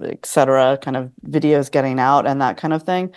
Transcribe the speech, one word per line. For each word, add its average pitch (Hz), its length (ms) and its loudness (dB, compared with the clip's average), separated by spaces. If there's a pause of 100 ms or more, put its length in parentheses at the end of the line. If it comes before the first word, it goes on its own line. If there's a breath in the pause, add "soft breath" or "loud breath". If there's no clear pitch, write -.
et - 220 -10
cetera, 135 560 2
kind 131 160 -6
of 127 140 -8 (180)
videos 147 420 0
getting 135 280 0
out 131 280 4
and 139 140 -2
that 127 160 -2
kind 156 180 -4
of 156 80 -4
thing. 185 340 -4